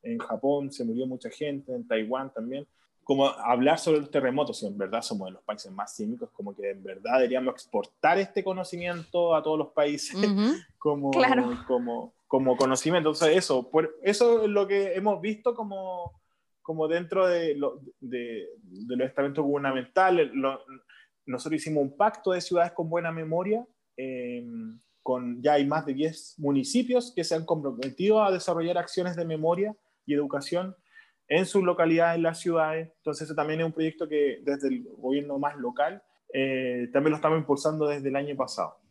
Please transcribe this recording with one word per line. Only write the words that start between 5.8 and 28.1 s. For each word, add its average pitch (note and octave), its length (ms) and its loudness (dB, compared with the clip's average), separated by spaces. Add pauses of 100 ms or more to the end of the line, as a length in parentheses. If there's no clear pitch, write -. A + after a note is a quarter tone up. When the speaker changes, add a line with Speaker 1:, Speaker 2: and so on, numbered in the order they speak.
Speaker 1:
sísmicos, A#2 360 -6
como G2+ 240 -12
que G2+ 160 -4
en F#2+ 120 -12
verdad G2 320 -4
deberíamos B2+ 400 2
exportar - 640 0
este G3 240 -2
conocimiento F3 920 -2
a D#3 80 4
todos D#3 160 0
los D#3 120 -2
países D3 440 0
Speaker 2:
Ujú. G#3 380 2 (140)
Speaker 1:
<laughs> - 120 -20
como, C#4 320 0
Speaker 3:
Claro. B3+ 560 4
Speaker 1:
como, A#2 480 -2 (140)
como C3 280 4
conocimiento. D3+ 540 2
Entonces, D#3 260 4
eso, C3+ 360 2
por, D#3+ 320 2
eso A3 400 4
es G#3+ 60 2
lo G3+ 180 2
que G3 260 2
hemos F#3+ 280 2
visto A3 340 -2
como, F#3+ 680 -8 (400)
como D#3+ 260 -2
dentro F3 400 2
de, E3 280 2
lo, C#3 260 -2 (180)
de, A#2 500 -8 (120)
de G#2 340 -8
los B2+ 120 0
estamentos C#3 360 -2
gubernamentales. C#3+ 880 2
Lo, C3+ 260 -2 (680)
nosotros D3+ 360 -4
hicimos D3+ 220 0
un C3+ 140 -4
pacto G#3 340 2
de F3+ 80 2
ciudades F3 320 2
con E3 180 -6
buena E3+ 220 -2
memoria, F3 540 -2 (320)
eh, C3 480 -8 (580)
con, B2 380 -4
ya D3 120 4
hay C#3+ 120 4
más D3+ 200 0
de C#3+ 80 -4
diez D#3 440 -4
municipios A#3 760 0
que F3 80 0
se E3 120 -2
han E3 100 -2
comprometido D#3 800 2